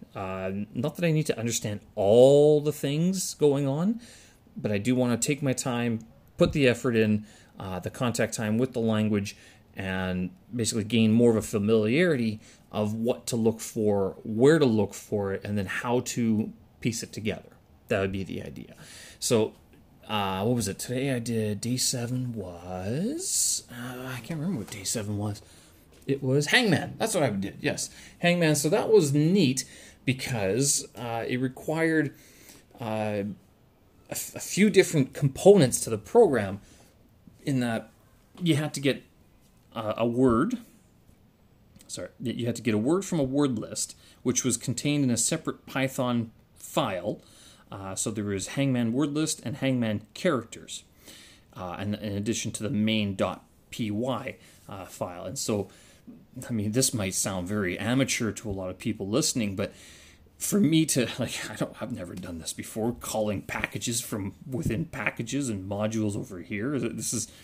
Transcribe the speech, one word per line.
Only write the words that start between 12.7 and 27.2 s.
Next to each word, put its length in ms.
of 240
what 320
to 100
look 240
for, 640
where 360
to 60
look 300
for 380
it, 120
and 140
then 80
how 340
to 520
piece 220
it 100
together. 380
That 120
would 120
be 120
the 180
idea. 320
So, 360
uh, 380
what 100
was 140
it? 100
Today 340
I 60
did, 420
day 160
seven 580
was, 1400
uh, 440
I 60
can't 180
remember 200
what 120
day 140
seven 340
was. 240
It 160
was 240
Hangman. 520
That's 160
what 100